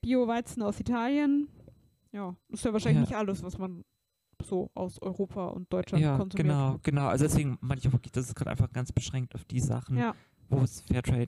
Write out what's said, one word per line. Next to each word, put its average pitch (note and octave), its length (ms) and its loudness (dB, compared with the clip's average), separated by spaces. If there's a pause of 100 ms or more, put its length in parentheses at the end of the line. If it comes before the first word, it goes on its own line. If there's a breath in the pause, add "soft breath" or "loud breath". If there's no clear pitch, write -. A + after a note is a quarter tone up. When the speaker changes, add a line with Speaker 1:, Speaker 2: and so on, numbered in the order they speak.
Speaker 1:
Bio-Weizen A#3+ 600 0
aus G3+ 180 -2
Italien, C#4+ 680 2 (640)
ja, F#3+ 240 -8 (140)
ist - 160 -8
ja A3+ 80 0
wahrscheinlich A3 240 4
Speaker 2:
Ja. A3+ 100 6
Speaker 1:
nicht - 80 -4
alles, G3 260 -2
was F3+ 160 -10
man F#3 280 -8 (580)
so F#3+ 300 -4
aus - 280 -8
Europa F#3+ 460 -6
und - 240 -8
Deutschland F3 320 2
Speaker 2:
Ja, C#3+ 140 2
Speaker 1:
konsumiert. F#3 300 0
Speaker 2:
genau, C#3 360 2
genau. C#3+ 240 2
Also C3 180 4
deswegen D3 360 2
meine C3 180 -2
ich - 80 0
auch C3+ 60 4
wirklich, - 180 0
das B2+ 160 -2
ist - 80 -8
grad - 140 -4
einfach - 220 0
ganz B2 200 -4
beschränkt - 420 -2
auf - 120 -10
die - 160 -2
Sachen, B2 360 -2
Speaker 1:
Ja. A#3 160 0 (360 soft breath)
Speaker 2:
wo C3 100 2
es - 220 0
Fairtrade B2 460 2